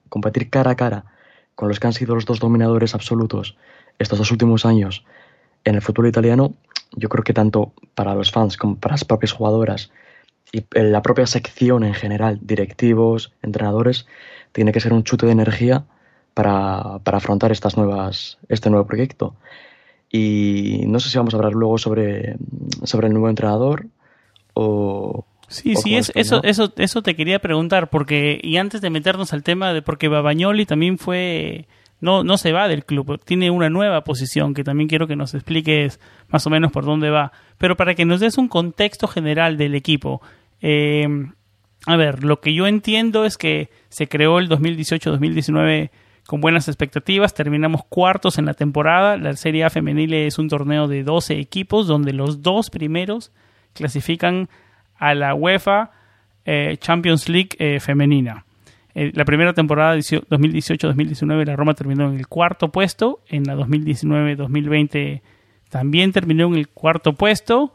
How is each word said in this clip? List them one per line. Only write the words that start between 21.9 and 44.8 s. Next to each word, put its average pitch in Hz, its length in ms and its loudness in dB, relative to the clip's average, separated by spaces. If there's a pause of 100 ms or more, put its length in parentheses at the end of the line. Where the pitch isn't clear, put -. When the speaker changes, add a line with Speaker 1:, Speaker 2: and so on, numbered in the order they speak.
Speaker 1:
sobre 110 240 0
el 107 40 2
nuevo 110 160 2
entrenador 110 600 0 (640)
o, 104 720 -2 (220)
Speaker 2:
Sí, - 260 -2
Speaker 1:
o - 20 2
Speaker 2:
sí, 208 140 0
Speaker 1:
cómo 226 80 2
Speaker 2:
es-, - 160 -4
Speaker 1:
es, 226 120 0
Speaker 2:
eso, 233 100 2
Speaker 1:
¿no? - 80 0
Speaker 2:
eso, 208 320 2
eso 202 260 -2
te 175 120 -2
quería 170 260 -2
preguntar, 170 500 0
porque, 147 520 0
y 160 140 -2
antes 202 240 -4
de 190 80 -4
meternos 170 460 -2
al 143 80 -6
tema 180 320 -2
de, 151 80 -4
porque 156 260 -2
Babagnoli 160 560 2
también 170 320 0
fue, 165 680 -6 (340)
no, 185 240 0
no 190 140 2
se 165 140 0
va 196 160 2
del 147 180 -4
club, 143 360 -4
tiene 180 280 0
una 175 180 2
nueva 175 340 0
posición 143 520 -2
que 139 100 -6
también 147 240 0
quiero 160 180 0
que 151 100 -4
nos 143 180 -6
expliques 151 640 -2 (280)
más - 180 0
o 151 40 0
menos 156 220 4
por 139 140 -4
dónde 151 240 0
va. 147 220 0 (260)
Pero 180 180 0
para 180 180 0
que 170 120 2
nos 180 140 2
des 226 180 0
un 254 100 2
contexto 190 600 -2
general 160 500 0
del 143 160 0
equipo, 143 480 -2 (400)
eh, 147 440 0 (800)
a 165 120 2
ver, 143 280 0
lo 147 160 2
que 151 140 0
yo 180 120 0
entiendo 214 600 2
es 214 100 -4
que 151 320 -4 (220)
se - 180 -6
creó 156 300 2
el 185 100 0
dos 151 120 2
mil 165 140 0
dieciocho 160 360 -4